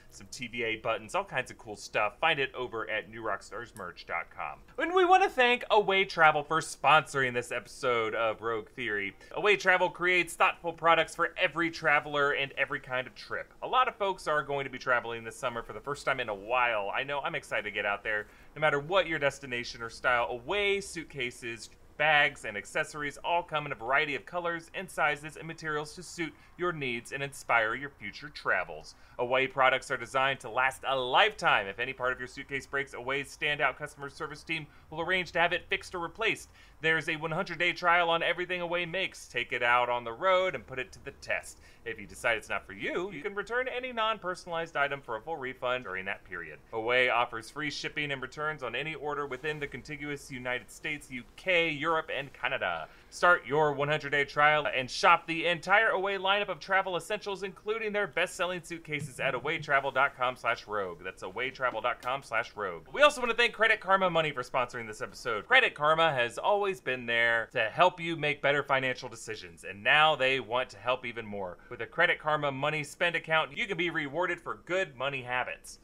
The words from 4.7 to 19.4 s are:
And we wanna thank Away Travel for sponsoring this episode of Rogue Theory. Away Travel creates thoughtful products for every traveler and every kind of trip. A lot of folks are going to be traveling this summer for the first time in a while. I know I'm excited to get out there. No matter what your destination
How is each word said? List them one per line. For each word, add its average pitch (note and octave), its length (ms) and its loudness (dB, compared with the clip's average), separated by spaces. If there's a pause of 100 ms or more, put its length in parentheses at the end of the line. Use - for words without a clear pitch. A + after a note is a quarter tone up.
And E4 160 -2
we F#4 100 6
wanna F#4 240 8
thank B3 440 4
Away F#3+ 340 4
Travel D#3 380 6
for D#3+ 180 -2
sponsoring C#3 720 4
this A#2+ 180 -2
episode A#2+ 640 0
of A2 300 0
Rogue A2 260 -4
Theory. G#2 460 -4 (160)
Away G3 260 4
Travel F3+ 320 0
creates F3 460 0
thoughtful E3+ 360 0
products D#3+ 440 2
for E3 260 -2
every E3 300 0
traveler D3 600 0
and C3+ 220 -4
every C#3 240 -2
kind B2+ 280 -6
of - 80 -20
trip. - 360 -10 (120)
A B2+ 40 -4
lot B3+ 200 2
of A3 80 -4
folks F#3+ 320 -4
are D3+ 160 0
going C#3 220 -2
to C3 40 -8
be B2 80 -8
traveling A#2 460 0
this A2+ 120 -10
summer A#2 280 -4
for A#2 100 -14
the G#2+ 80 -12
first C#3+ 240 -8
time C3 140 0
in A2+ 100 -4
a G#2 60 -4
while. A2 600 0
I B2+ 80 0
know C#3+ 180 -4
I'm D#3 120 -4
excited A#2+ 300 -4
to G#2 80 -6
get G#2 160 -2
out G2+ 160 -2
there. G#2+ 240 -4 (280)
No - 60 -12
matter D3 180 2
what E3 280 0
your D#3+ 100 -2
destination B2 640 -4